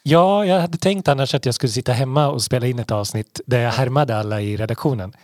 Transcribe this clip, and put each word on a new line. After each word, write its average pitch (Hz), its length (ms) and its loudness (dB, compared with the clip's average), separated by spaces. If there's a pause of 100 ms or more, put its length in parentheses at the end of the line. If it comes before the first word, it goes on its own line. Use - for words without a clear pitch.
Ja, 185 420 4
jag 185 160 2
hade 170 160 -4
tänkt 196 300 0
annars 139 280 0
att 139 100 -2
jag 123 100 0
skulle 127 160 -2
sitta 123 200 -2
hemma 135 360 2
och 139 160 -2
spela 123 240 0
in 123 120 -2
ett 113 120 -4
avsnitt 104 540 -4
där 123 140 2
jag 120 120 0
härmade 127 480 0
alla 107 220 -2
i 104 160 -2
redaktionen. 110 560 -2 (100)